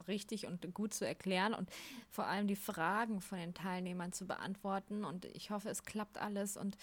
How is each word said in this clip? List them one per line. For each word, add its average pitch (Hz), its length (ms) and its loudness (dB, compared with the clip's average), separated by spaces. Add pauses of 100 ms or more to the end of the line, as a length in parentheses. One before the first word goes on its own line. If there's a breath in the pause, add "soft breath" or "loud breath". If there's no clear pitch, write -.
richtig 202 380 0
und 175 280 -4
gut 208 200 0
zu - 140 2
erklären 190 460 4
und - 160 -2 (400 loud breath)
vor - 160 0
allem 202 220 4
die 196 100 4
Fragen 202 640 2
von - 160 -6
den 175 160 -4
Teilnehmern 180 580 -2
zu 185 160 -6
beantworten. 196 800 0
Und 180 200 -2
ich - 260 -8
hoffe, 208 180 0
es - 140 -2
klappt - 340 -2
alles. 202 400 0
Und 196 260 0